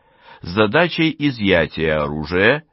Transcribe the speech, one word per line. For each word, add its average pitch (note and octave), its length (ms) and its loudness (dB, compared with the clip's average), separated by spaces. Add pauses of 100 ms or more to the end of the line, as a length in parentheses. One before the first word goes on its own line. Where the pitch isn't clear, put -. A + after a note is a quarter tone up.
(420)
с - 100 -12
задачей D3+ 680 2
изъятия F2+ 760 0
оружия, D#2+ 760 0